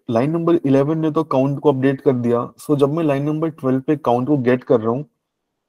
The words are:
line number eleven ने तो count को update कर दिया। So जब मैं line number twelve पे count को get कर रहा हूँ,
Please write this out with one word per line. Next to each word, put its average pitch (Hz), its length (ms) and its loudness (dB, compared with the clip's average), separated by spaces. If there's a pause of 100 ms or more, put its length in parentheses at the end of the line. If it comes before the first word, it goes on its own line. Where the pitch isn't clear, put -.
line 123 220 2
number 170 240 2
eleven 139 420 2
ने 160 140 -2
तो 160 120 -2
count 139 360 -2
को 147 120 4
update 135 300 0
कर 139 120 2
दिया। 120 400 -2
So - 240 -2
जब 139 160 2
मैं 170 100 -2
line 143 200 0
number 156 260 -4
twelve 131 320 -2
पे 151 160 -2
count 123 300 -2
को 147 100 2
get 123 260 0
कर 127 160 2
रहा 110 100 -2
हूँ, 135 160 -4 (640)